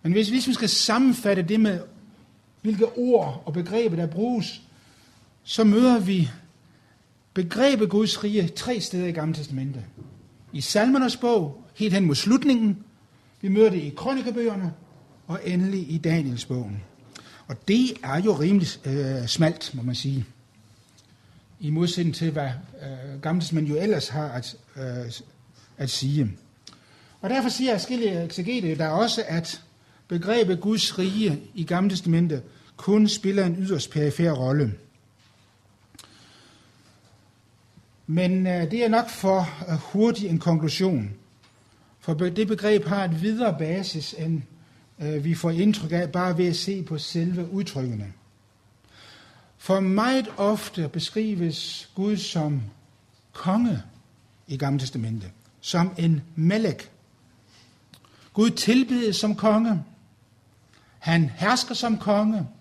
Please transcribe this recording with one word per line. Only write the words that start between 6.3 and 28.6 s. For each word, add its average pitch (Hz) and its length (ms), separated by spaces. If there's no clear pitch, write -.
begrebet 214 560
Guds 208 340
rige 208 240
tre 240 320
steder 180 280
i 170 40
Gamle 160 240
Testamente. 135 500
I 143 80
Salmernes 254 560
bog, 202 460
helt 208 180
hen 196 120
mod 156 100
slutningen. 233 600
Vi 196 60
møder 208 220
det 185 80
i 147 200
Krønikebøgerne, 226 760
og 175 180
endelig 180 460
i 160 60
Daniels 151 480
bogen. 104 380
Og - 160
det 240 260
er 139 180
jo 208 120
rimelig, 170 340
øh, 135 420
smalt, 165 460
må 127 80
man 123 140
sige. 135 300
I 147 100
modsætning 170 460
til, 165 160
hvad, 143 180
øh, 135 400
Gamle 165 200
Testament 156 280
jo 147 60
ellers 175 320
har 151 200
at, 123 280
øh, 123 360
at 135 120
sige. 135 420
Og - 80
derfor 254 200
siger 254 240
adskillige 202 500
eksegeter 175 520